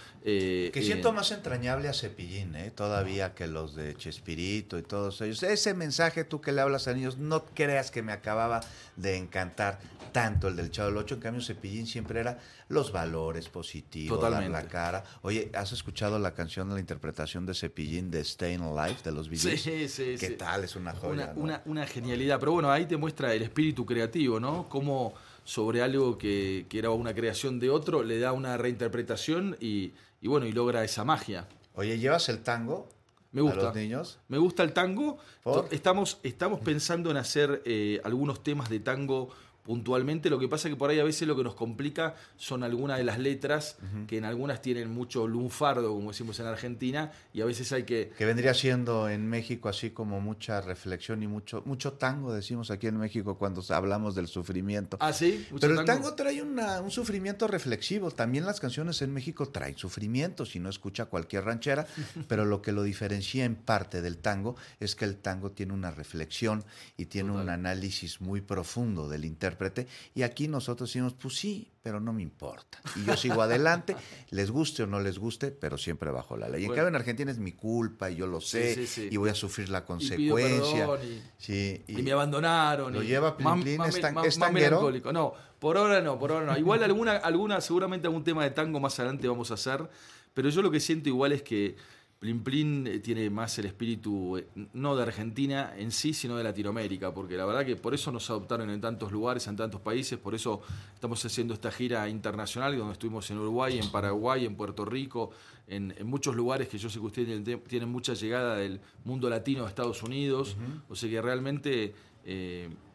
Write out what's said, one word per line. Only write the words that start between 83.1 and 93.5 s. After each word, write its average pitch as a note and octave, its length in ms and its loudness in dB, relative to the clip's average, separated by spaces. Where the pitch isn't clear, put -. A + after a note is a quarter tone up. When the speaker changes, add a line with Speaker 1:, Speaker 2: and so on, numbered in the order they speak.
Speaker 2:
Plin C#3+ 140 4
Speaker 1:
más, F3 100 6
Speaker 2:
Plin, C#3+ 160 2
Speaker 1:
más E3 120 2
Speaker 2:
¿es D#3+ 80 2
Speaker 1:
me-, F3 40 0
Speaker 2:
tan-, D3+ 140 2
Speaker 1:
más, D#3+ 120 4
Speaker 2:
es D#3+ 120 4
Speaker 1:
más F3 100 6
Speaker 2:
tanguero? E3+ 280 8
Speaker 1:
melancólico. C3 360 2
No, D#3+ 220 2
por D#3 180 4
ahora G3+ 240 6
no, C#3+ 180 2
por C#3 140 0
ahora D#3+ 200 2
no. C#3 60 4
Igual G3+ 240 6
alguna, G#3+ 340 6
alguna, F#3 440 4
seguramente F3+ 460 2
algún D#3+ 180 0
tema D#3+ 200 4
de C#3 80 4
tango D#3 280 0
más C#3 180 0
adelante C3 300 0
vamos A#2+ 220 0
a A2+ 40 -2
hacer, C3+ 320 -2
pero C3+ 160 2
yo D#3+ 140 6
lo F#3+ 80 6
que D3+ 100 4
siento D#3 300 2
igual C3+ 220 4
es C#3+ 100 0
que G2+ 340 0
Plin A2+ 240 -2
Plin, C#3+ 420 2
eh, G#2 120 -2
tiene A2 320 0
más A2 280 -2